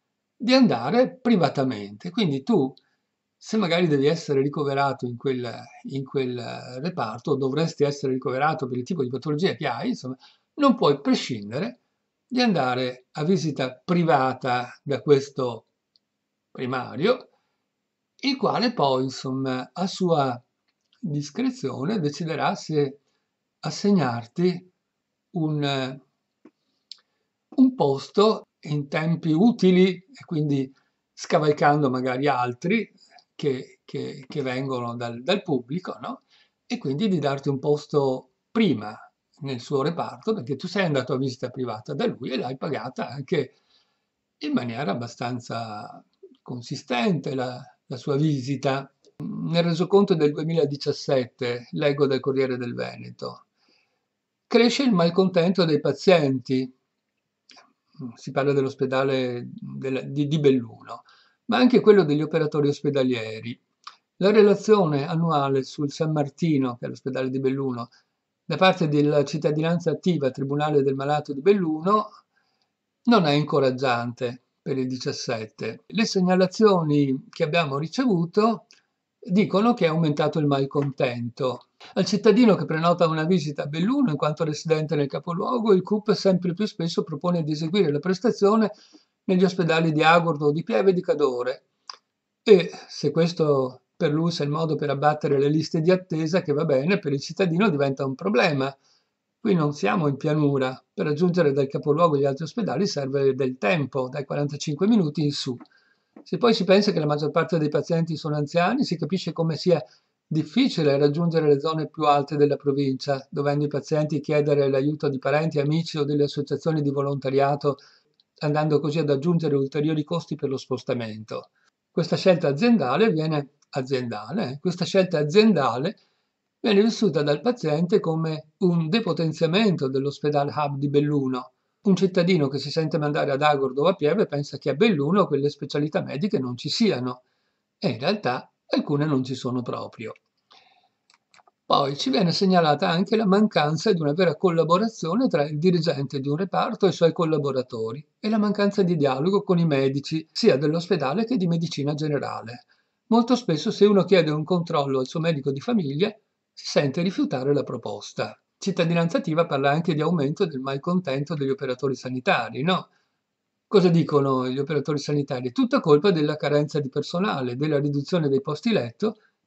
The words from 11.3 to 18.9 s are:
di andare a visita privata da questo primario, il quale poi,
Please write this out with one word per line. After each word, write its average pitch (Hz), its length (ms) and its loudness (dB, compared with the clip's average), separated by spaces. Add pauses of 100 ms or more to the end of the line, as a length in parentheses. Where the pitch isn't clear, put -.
di 247 140 -2
andare 127 720 0
a 151 100 -6
visita 147 600 -2
privata 131 1000 0
da 131 180 -4
questo 135 680 0 (840)
primario, 127 800 -4 (880)
il 277 180 -2
quale 190 360 0
poi, 135 300 2